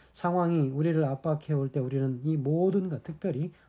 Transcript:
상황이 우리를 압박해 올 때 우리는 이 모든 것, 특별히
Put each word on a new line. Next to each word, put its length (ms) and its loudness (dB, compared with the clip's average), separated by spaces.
상황이 560 2
우리를 340 2
압박해 500 -2
올 180 0
때 80 -2
우리는 440 -2
이 140 0
모든 500 2
것, 160 -6
특별히 480 -6